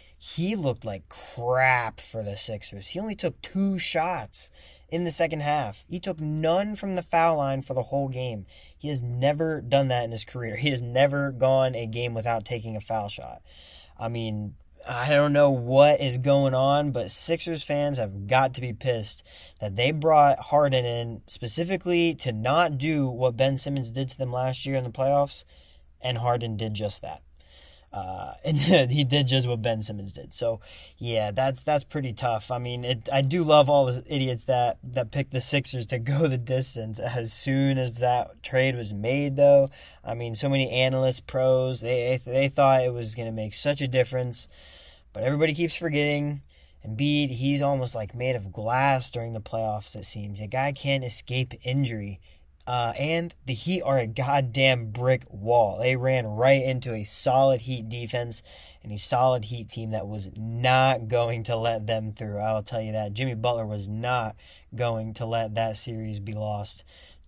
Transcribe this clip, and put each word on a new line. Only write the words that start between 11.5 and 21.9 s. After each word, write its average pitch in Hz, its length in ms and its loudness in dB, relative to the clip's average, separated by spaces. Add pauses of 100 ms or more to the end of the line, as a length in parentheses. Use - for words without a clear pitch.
a 117 120 -6
game 120 280 -4
without 113 320 -2
taking 113 300 -8
a 110 40 -6
foul 107 300 -4
shot. 60 320 -14 (560)
I 113 100 -6
mean, 110 460 -6 (340)
I 123 220 -2
don't 147 240 4
know 143 160 8
what 135 500 6
is 131 160 -2
going 139 380 2
on, 139 360 2
but 117 200 -4
Sixers 165 520 -4
fans 147 360 -2
have 101 280 -6
got 127 280 2
to 123 80 -10
be 127 100 -6
pissed 110 500 -4 (380)
that 101 160 -6
they 127 140 4
brought 151 480 6
Harden 135 480 4
in 117 400 -4
specifically 170 880 0